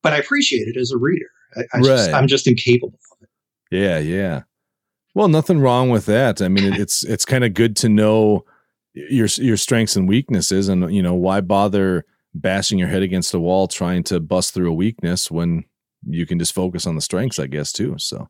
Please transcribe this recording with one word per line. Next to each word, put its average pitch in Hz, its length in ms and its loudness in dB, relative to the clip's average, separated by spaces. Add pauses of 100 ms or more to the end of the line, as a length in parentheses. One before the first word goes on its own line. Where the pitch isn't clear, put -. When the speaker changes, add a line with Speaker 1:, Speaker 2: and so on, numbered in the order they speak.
Speaker 1:
but 156 120 0
I 151 40 0
appreciate 139 500 -2
it 120 100 -8
as 127 140 -4
a 127 60 -2
reader. 143 320 -2 (260)
I, 120 60 -10 (120)
I 127 80 2
just, 131 260 4
Speaker 2:
Right. 80 80 0
Speaker 1:
I'm 135 120 4
just 135 200 2
incapable 123 520 2 (120)
of - 60 -20 (100)
it. - 20 -20 (460)
Speaker 2:
Yeah, 92 240 0
yeah. 85 420 -4 (720)
Well, 202 120 4
nothing 160 320 4
wrong 127 300 4
with 110 180 2
that. 110 340 2
I 92 60 0
mean, 98 260 2
it, 101 60 -2
Speaker 1:
<laughs> - 0 -
Speaker 2:
it's, - 240 -4
it's - 220 -4
kinda 123 240 0
good 107 280 2
to 117 120 2
know 107 560 4 (480)
your, 110 340 0 (100)
your 113 200 2
strengths 113 380 0
and 95 120 2
weaknesses, 98 600 0
and, 90 240 0
you 98 80 2
know, 90 140 0
why 95 260 0
bother 95 640 0 (300)
bashing 95 440 -2
your 90 80 0
head 95 160 0
against 90 300 -4
a 87 60 -2
wall 92 280 0
trying 87 360 -4
to 90 160 -4
bust 87 340 -2
through 90 160 -2
a 82 40 -2
weakness 90 580 -4
when 82 320 -2 (440)
you 82 180 -4
can 87 140 -4
just 82 140 -4
focus 90 340 -4
on 82 80 -4
the 76 60 -4
strengths, 117 380 -4
I 67 80 -6
guess, 73 240 -8
too. - 280 -6
So. - 300 -10